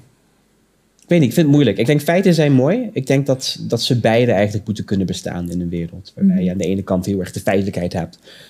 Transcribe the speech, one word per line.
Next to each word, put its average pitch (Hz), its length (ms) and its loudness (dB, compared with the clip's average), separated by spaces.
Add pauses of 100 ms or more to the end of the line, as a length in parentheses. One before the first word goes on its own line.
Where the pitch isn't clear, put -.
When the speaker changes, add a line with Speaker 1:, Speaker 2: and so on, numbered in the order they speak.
(1040)
Speaker 1:
ik - 60 -10
weet 175 120 4
niet, 131 80 4
ik 113 60 -4
vind 170 120 4
het 143 80 4
moeilijk. 135 240 4
Ik 117 80 0
denk 147 160 2
feiten 175 320 2
zijn 147 180 4
mooi. 170 400 2
Ik 135 140 -6
denk 139 200 2
dat, 135 340 -4
dat 110 220 -4
ze 131 180 0
beide 117 320 2
eigenlijk 101 340 0
moeten 101 180 -6
kunnen 95 220 -2
bestaan 87 440 -8
in 87 100 -6
een 87 80 -6
wereld 85 460 -10
waarbij 190 200 2
Speaker 2:
Mhm. 92 100 0
Speaker 1:
je 92 60 0
aan 92 80 -4
de 92 80 -2
ene 95 160 -2
kant 92 240 -2
heel 98 140 -2
erg 90 120 -8
de - 80 -8
feitelijkheid 95 520 -2
hebt. 82 260 -8 (320)